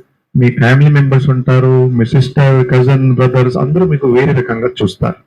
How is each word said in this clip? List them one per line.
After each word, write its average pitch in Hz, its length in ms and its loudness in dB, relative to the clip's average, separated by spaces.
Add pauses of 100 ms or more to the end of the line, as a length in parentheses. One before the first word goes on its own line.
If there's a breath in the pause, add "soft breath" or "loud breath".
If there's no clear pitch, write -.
(380)
మీ 123 140 2
ఫ్యామిలీ 135 380 2
మెంబర్స్ 139 400 0
ఉంటారు, 127 580 0
మీ 120 180 0
సిస్టర్, 135 640 0
కజిన్, 131 460 2
బ్రదర్స్ 127 420 0
అందరూ 156 280 -2
మీకు 143 220 -2
వేరే 131 260 0
రకంగా 120 340 -4
చూస్తారు. - 600 -6